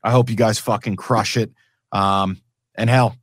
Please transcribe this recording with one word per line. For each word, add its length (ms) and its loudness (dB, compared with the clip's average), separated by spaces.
I 80 -2
hope 200 4
you 60 -2
guys 220 2
fucking 380 -4
crush 400 -2
it. 160 -2
Um, 480 0
and 140 -2
hell 340 2